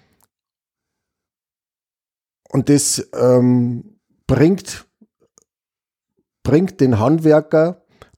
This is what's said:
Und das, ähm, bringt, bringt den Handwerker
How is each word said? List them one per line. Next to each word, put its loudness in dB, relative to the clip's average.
Und -2
das, -2
ähm, 0
bringt, -2
bringt -2
den 2
Handwerker 0